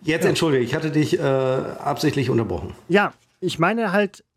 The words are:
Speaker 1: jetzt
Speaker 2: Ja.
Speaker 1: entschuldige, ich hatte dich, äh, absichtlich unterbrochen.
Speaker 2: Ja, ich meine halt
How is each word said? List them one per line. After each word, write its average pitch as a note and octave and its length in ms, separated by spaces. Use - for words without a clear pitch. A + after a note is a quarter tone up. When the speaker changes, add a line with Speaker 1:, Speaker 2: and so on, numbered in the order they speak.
Speaker 1:
jetzt E3 220
Speaker 2:
Ja. G3 60
Speaker 1:
entschuldige, D3 340
ich A#2 120
hatte D#3 160
dich, D3+ 260
äh, - 40
absichtlich C3+ 1080
unterbrochen. F#2+ 440
Speaker 2:
Ja, F#3 260
ich F3+ 200
meine G3+ 320
halt G3+ 320